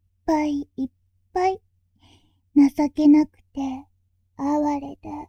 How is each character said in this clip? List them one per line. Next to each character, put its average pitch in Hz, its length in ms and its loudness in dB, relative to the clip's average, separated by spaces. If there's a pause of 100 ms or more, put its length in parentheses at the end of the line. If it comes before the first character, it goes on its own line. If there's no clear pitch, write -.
(260)
ぱ 311 180 0
い 294 320 -6
い 262 120 -6
っ - 20 -16 (440)
ぱ 370 140 0
い、 381 140 -4 (920)
情 285 340 2
け 302 180 2
な 302 180 6
く - 120 -18 (160)
て、 269 340 -10 (480)
哀 285 460 -2
れ 277 160 -16
で、 311 120 -18 (200)